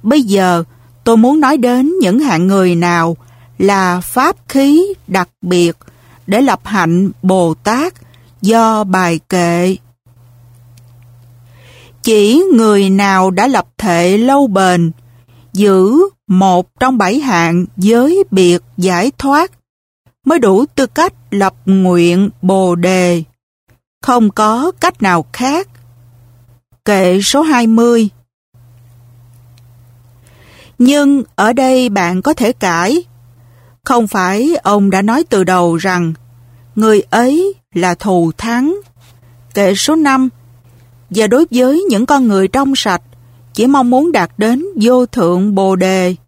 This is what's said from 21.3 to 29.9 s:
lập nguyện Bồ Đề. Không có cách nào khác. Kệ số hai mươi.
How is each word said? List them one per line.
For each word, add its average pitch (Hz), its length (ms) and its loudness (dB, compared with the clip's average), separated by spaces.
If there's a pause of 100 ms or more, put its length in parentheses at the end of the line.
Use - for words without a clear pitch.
lập 196 240 -2 (120)
nguyện 185 640 2 (120)
Bồ 190 320 0
Đề. 180 480 0 (800)
Không 240 280 0
có 226 500 -2
cách 359 220 -4
nào 175 300 0
khác. 294 360 -4 (1160)
Kệ 190 380 0
số 277 200 0
hai 262 240 0
mươi. 233 420 2 (2750)